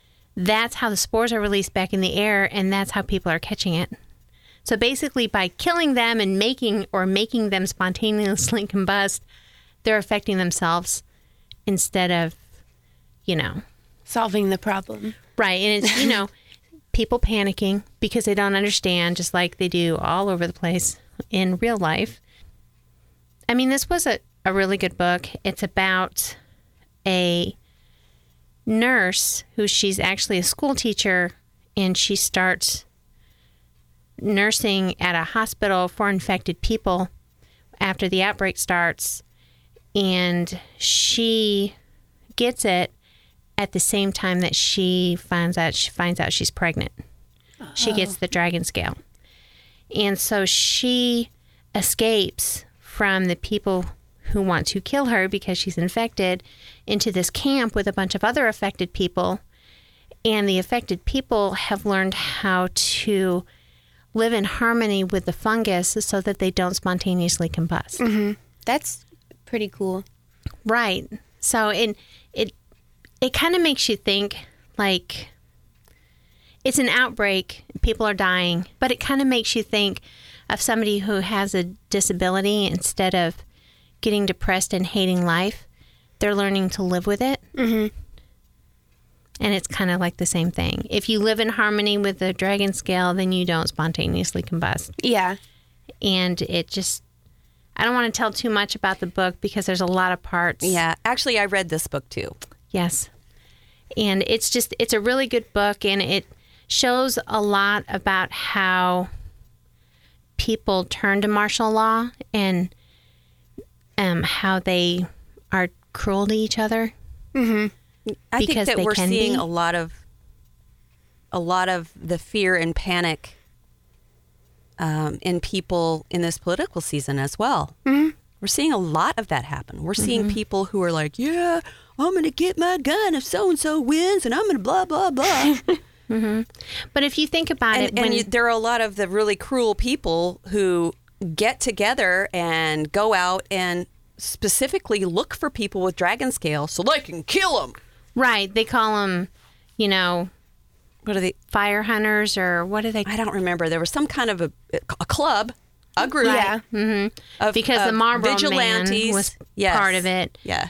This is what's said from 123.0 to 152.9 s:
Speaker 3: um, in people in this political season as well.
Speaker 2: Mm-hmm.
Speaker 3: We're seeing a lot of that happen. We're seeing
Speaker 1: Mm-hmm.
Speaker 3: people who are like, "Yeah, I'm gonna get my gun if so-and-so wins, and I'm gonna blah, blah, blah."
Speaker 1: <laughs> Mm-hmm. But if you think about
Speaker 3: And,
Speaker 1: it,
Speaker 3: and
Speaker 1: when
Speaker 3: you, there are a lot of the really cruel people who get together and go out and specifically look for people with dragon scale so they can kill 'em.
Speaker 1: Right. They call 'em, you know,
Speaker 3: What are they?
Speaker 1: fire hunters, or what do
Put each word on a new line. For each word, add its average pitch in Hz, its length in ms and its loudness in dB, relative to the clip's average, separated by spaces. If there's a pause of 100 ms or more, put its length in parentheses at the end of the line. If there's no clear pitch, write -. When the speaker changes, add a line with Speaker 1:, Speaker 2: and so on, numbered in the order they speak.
Speaker 3:
um, 156 420 -2
in 175 180 0
people 170 680 -2
in 175 120 -2
this 170 160 -2
political 180 440 -4
season 139 380 -4
as 139 180 -4
well. 208 380 -2 (100)
Speaker 2:
Mm-hmm. 285 240 4 (320)
Speaker 3:
We're 196 60 -4
seeing 294 260 2
a 226 40 2
lot 170 400 0
of 220 120 -6
that 131 160 -2
happen. 139 380 -10
We're 170 100 -4
seeing 226 300 0
Speaker 1:
Mm-hmm. 208 100 0
Speaker 3:
people 202 320 -2
who 196 180 -2
are 175 80 2
like, 151 260 -2
"Yeah, 330 440 0 (360)
I'm 339 160 0
gonna 320 160 2
get 359 280 0
my 349 200 2
gun 330 380 2
if 262 80 -2
so-and-so 311 560 2
wins, 330 460 2
and 233 100 0
I'm 415 120 0
gonna 302 120 2
blah, 320 260 2
blah, 349 260 0
blah." 277 460 4 (100)
Speaker 1:
<laughs> 370 80 4 (340)
Mm-hmm. 220 320 0 (520)
But 277 100 2
if 285 140 0
you 302 100 2
think 330 220 -2
about 233 280 2
Speaker 3:
And, 254 80 2
Speaker 1:
it, 247 60 -2
Speaker 3:
and 220 100 -2
Speaker 1:
when 240 100 2
Speaker 3:
you, - 140 0
there 233 200 2
are 233 40 4
a 233 80 2
lot 226 240 0
of 208 160 -2
the 202 100 0
really 208 300 2
cruel 233 360 0
people 180 760 0
who 180 440 2 (400)
get 214 280 0
together 202 720 0
and 160 580 0
go 214 220 2
out 185 360 0
and 180 380 -2 (300)
specifically 220 880 -2
look 175 280 -2
for 294 160 -4
people 202 320 -4
with 185 140 0
dragon 240 380 0
scale 151 340 -2
so - 160 -4
they 285 160 2
can 165 240 -10
kill 339 400 2
'em. 123 80 -10 (440)
Speaker 1:
Right. 214 380 2
They 220 120 2
call 220 360 2
'em, 185 280 0 (480)
you 214 100 2
know, 180 420 2 (760)
Speaker 3:
What 208 100 -2
are 190 60 0
they? 180 140 -2 (120)
Speaker 1:
fire 208 360 0
hunters, 214 540 0
or 175 280 0
what 208 160 -2
do 220 100 -4